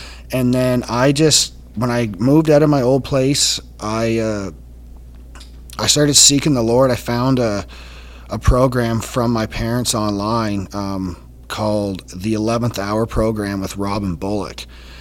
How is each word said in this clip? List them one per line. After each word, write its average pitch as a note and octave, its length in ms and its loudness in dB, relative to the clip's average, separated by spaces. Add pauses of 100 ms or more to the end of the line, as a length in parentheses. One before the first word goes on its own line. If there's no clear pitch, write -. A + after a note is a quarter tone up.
(320)
And B2+ 220 2
then B2+ 340 2
I B2+ 240 2
just, D3 400 2 (220)
when B2 160 -2
I A#2+ 160 0 (120)
moved D3 300 4
out D3 140 6
of D3+ 80 4
my C#3+ 100 4
old B2+ 240 2
place, C#3 560 0 (180)
I, A2+ 400 -2
uh, G#2 320 -2 (1300)
I A2 80 -2
started D3 280 4
seeking C#3+ 400 6
the A#2+ 80 2
Lord. B2 280 4
I A#2 60 2
found B2+ 440 0
a, G#2 260 -2 (640)
a A2+ 80 -4
program B2 640 2
from A#2+ 300 -2
my A2 120 0
parents A#2 500 -2
online, G#2 800 -2
um, G2 500 -6 (260)
called G#2 600 -4
the F#2 240 -6
Eleventh A2+ 460 -2
Hour G#2+ 260 -2
Program G#2+ 560 -2
with F#2+ 160 -8
Robin G2+ 400 -4
Bullock. F#2+ 480 -6 (360)